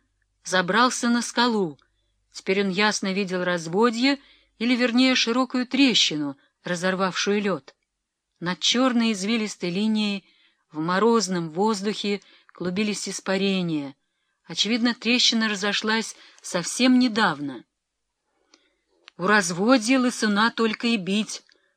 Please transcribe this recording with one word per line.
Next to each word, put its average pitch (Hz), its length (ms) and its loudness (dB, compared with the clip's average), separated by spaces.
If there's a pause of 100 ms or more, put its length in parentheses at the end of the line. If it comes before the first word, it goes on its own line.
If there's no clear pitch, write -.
(440)
забрался 185 640 2
на 240 120 2
скалу. 220 560 0 (540)
Теперь 196 320 -2
он 196 60 0
ясно 202 440 0
видел 185 300 -2
разводье, 220 760 0 (380)
или, 247 180 0
вернее, 247 400 2
широкую 247 520 0
трещину, 185 680 2 (260)
разорвавшую 185 800 -2
лёд. 190 340 -4 (640)
Над 175 200 -6
чёрной 233 520 2
извилистой 202 580 -4
линией 208 560 -2 (460)
в 151 80 -10
морозном 185 720 0
воздухе 202 720 -2 (260)
клубились 190 600 -4
испарения. 185 880 -2 (480)
Очевидно, 226 500 -2
трещина 226 540 0
разошлась 208 680 -2 (260)
совсем 247 580 2
недавно. 165 640 0 (1500)
«У 170 80 -4
разводья 214 720 4
лысуна 226 520 2
только 226 360 -2
и 233 100 2
бить, 196 460 -4 (340)